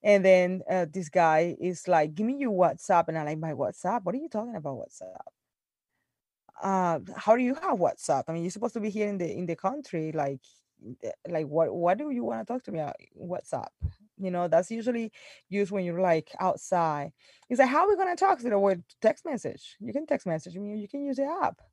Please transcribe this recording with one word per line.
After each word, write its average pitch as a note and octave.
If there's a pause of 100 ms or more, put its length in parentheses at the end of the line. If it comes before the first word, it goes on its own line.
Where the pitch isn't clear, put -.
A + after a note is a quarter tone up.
And G3+
then, F#3
uh, F3+
this F3+
guy E3
is F3+
like, D#3
"Give G#3
me C4
your C#4
WhatsApp." F3
And D#3+
I'm D#3
like, D#3
"My D#3+
WhatsApp? F3+
What F3
are -
you D#4
talking A3+
about, D3
WhatsApp?" - (1400)
Uh, F#3 (160)
how A3
do B3+
you B3
have D#4+
WhatsApp? D#3
I E3
mean, E3+
you're F3+
supposed A3
to A#3
be G#3+
here G#3
in G3+
the, F3
in F3
the E3
country, F#3+
like, C#3+ (600)
eh, A2+ (180)
like, D#3+
what, D3
what F3
do D4
you A#3+
wanna A3+
talk B3+
to G#3+
me E3
on D3 (280)
WhatsApp? - (500)
You F#3+
know, F3
that's E3
usually A3+ (360)
used G3+
when G3
you're, F3
like, E3 (100)
outside. D#3+ (380)
It's A#3+
like, C4
"How C#4+
are G4+
we G#4
gonna F4+
talk?" F4+
You A#3+
know, G3+
with F#3+ (200)
text -
message. -
You G#3+
can D4
text -
message E3
me, G#3
you G3+
can C#4+
use C#4
the C4+
app. D#4 (120)